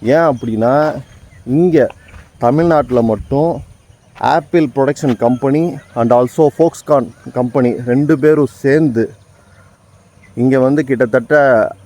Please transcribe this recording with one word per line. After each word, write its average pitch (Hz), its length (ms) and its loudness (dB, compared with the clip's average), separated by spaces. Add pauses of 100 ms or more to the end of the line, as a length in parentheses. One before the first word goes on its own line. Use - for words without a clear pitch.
ஏன் 123 160 0
அப்படின்னா, 131 760 0 (520)
இங்க 151 420 2 (500)
தமிழ்நாட்டுல 135 640 0
மட்டும் 135 680 -4 (480)
ஆப்பிள் 156 580 0
ப்ரொடக்ஷன் 135 420 -2
கம்பெனி 139 580 -2 (200)
and 117 180 0
also 127 340 2 (100)
Foxconn 151 500 0 (260)
கம்பெனி 123 400 -2 (120)
ரெண்டு 143 340 0
பேரும் 151 300 2
சேர்ந்து 135 600 0 (1300)
இங்க 131 240 2
வந்து 139 240 2
கிட்டத்தட்ட 127 840 2 (160)